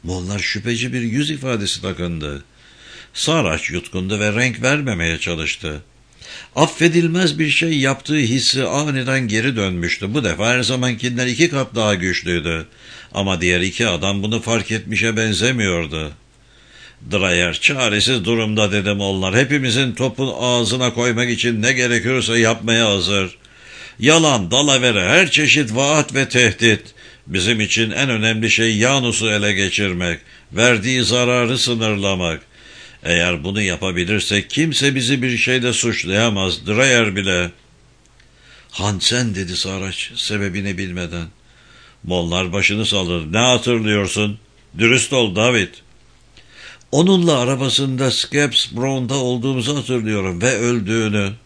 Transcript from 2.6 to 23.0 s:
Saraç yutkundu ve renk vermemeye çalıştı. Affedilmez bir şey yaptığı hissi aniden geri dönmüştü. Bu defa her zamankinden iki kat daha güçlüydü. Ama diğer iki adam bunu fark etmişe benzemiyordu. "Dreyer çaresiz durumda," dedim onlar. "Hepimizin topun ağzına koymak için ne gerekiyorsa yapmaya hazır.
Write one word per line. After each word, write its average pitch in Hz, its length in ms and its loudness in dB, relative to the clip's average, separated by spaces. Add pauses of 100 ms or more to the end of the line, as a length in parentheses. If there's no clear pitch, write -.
Saraç 135 560 0
yutkundu 101 500 -4
ve 104 120 2
renk 117 300 0
vermemeye 110 560 0
çalıştı. 78 640 -6 (760)
Affedilmez 165 840 2
bir 156 120 0
şey 160 280 0
yaptığı 135 380 0
hissi 123 480 2
aniden 131 640 0
geri 113 280 0
dönmüştü. 95 580 -2
Bu 143 100 0
defa 92 240 0
her 123 140 2
zamankinden 123 640 -2
iki 123 240 2
kat 135 240 -4
daha 107 200 2
güçlüydü. 85 720 -2 (460)
Ama 98 280 -2
diğer 87 200 2
iki 95 260 0
adam 98 360 -2
bunu 110 180 -2
fark 117 300 -2
etmişe 110 460 -2
benzemiyordu. 90 960 0 (1000)
"Dreyer 90 480 0
çaresiz 113 640 0
durumda," 107 480 0
dedim 101 280 0
onlar. 95 360 0
"Hepimizin 131 560 2
topun 131 460 -2
ağzına 120 560 0
koymak 120 360 0
için 113 320 0
ne 127 100 2
gerekiyorsa 120 680 2
yapmaya 113 500 4
hazır. 95 480 0 (640)